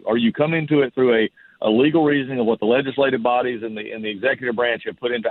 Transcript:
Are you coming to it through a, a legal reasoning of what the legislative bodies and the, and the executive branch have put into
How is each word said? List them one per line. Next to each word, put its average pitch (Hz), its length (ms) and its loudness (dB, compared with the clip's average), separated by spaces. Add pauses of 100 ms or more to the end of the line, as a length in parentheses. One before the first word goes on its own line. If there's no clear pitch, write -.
Are 107 100 0
you 120 160 2
coming 160 360 0
to 147 140 2
it 127 120 -2
through 117 320 2
a, - 40 -2 (340)
a 107 60 2
legal 151 340 4
reasoning 135 360 0
of 113 60 0
what 110 140 0
the 104 80 -2
legislative 135 560 0
bodies 123 400 0
and 110 120 -8
the, 107 160 -10
and 110 140 -10
the 107 40 -6
executive 120 460 -2
branch 120 300 -2
have 101 140 -10
put 120 120 -2
into 113 200 -4